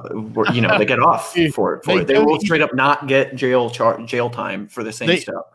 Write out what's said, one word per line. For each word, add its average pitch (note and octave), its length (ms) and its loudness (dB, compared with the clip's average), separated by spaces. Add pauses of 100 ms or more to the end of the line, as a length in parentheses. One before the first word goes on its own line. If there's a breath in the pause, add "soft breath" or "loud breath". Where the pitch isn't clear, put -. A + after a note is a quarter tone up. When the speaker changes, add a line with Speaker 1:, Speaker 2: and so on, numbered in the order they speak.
Speaker 1:
where, A2 460 -2
you A#2+ 80 0
know, - 160 2
they G#2+ 80 2
get B2 140 0
off - 340 2
Speaker 2:
<laughs> - 20 -4
Dude, D#3+ 180 2
Speaker 1:
for F#2 220 0
it, - 80 -12
for F#3 120 0
Speaker 2:
they F3+ 60 2
Speaker 1:
it. E3 60 -4
They - 60 4
Speaker 2:
don't C#3+ 140 4
Speaker 1:
will D#3 80 4
Speaker 2:
even G#3 100 -4
Speaker 1:
straight D#3+ 160 2
up D3 120 0
not C#3 340 0
get C3+ 280 2
jail B2+ 340 2
char-, A2+ 340 0
jail A#2+ 260 -4
time G2+ 400 -8
for A2+ 160 -8
the A2 80 -6
same B2 160 -4
Speaker 2:
They F3 100 2
Speaker 1:
stuff. G2 240 -10 (120)